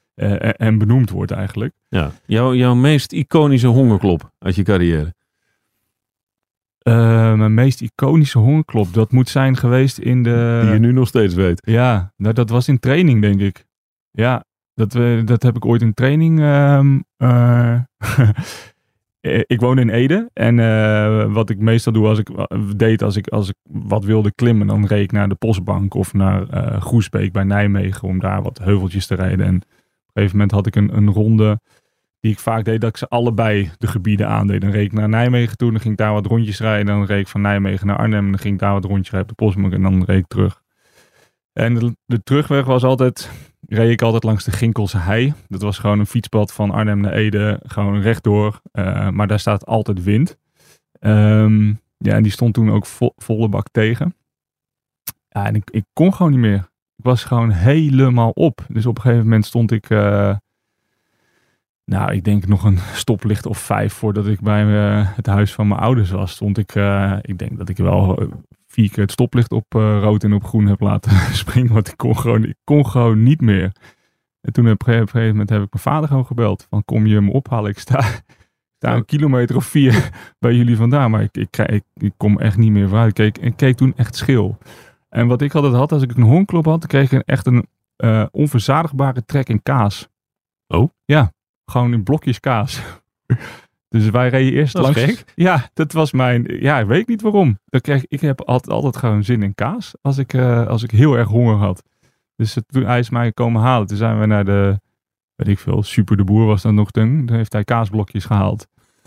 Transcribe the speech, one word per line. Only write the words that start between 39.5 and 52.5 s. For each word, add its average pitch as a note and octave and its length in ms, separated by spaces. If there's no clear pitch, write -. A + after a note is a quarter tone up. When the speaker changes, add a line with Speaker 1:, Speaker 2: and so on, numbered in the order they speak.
Speaker 1:
en F#2+ 80
dan F#2+ 220
reed F#2+ 160
ik F2+ 80
terug. G2+ 360
En A#2 220
de, A#2 200
de A#2 180
terugweg C#3 420
was B2+ 180
altijd, B2+ 480
reed A2+ 240
ik A#2 100
altijd A2+ 220
langs G#2+ 200
de - 80
Ginkelse G#2+ 460
Hei. A2 360
Dat F#2+ 140
was G#2 160
gewoon G#2 220
een G#2 60
fietspad G#2+ 480
van G#2 180
Arnhem G#2 300
naar G2+ 120
Ede, G#2 520
gewoon G2+ 360
rechtdoor. G#2+ 600
Eh, F#2+ 380
maar G2 180
daar G#2 120
staat G#2 260
altijd G2+ 380
wind. G#2+ 340
Ehm, G#2+ 680
ja, G#2 180
en G#2+ 80
die G#2 80
stond A#2 220